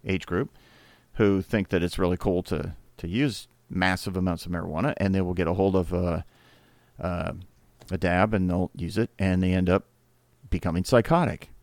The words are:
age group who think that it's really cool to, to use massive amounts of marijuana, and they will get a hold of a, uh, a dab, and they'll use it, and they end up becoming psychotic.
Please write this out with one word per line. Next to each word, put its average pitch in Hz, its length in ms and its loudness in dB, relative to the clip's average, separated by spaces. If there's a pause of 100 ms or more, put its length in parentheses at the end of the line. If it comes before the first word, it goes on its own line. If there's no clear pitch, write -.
age 95 200 -2
group - 300 -2 (600)
who 101 260 4
think 98 260 -2
that 87 160 0
it's 90 160 -4
really 90 180 0
cool 92 260 0
to, 85 320 -6 (200)
to - 140 -10
use 117 400 -2 (200)
massive 92 460 -2
amounts 90 300 -2
of 90 80 -8
marijuana, 87 420 -4
and 98 180 0
they 95 60 2
will 90 140 -2
get 87 120 0
a 85 80 0
hold 95 220 2
of 87 160 0
a, 85 320 -2 (760)
uh, 87 320 -4 (580)
a 92 60 -4
dab, 92 360 2
and 92 160 2
they'll 90 240 0
use 85 240 -6
it, 113 120 0 (100)
and 92 240 2
they 90 80 2
end 92 180 2
up 92 140 4 (640)
becoming 87 360 -2
psychotic. - 640 2 (140)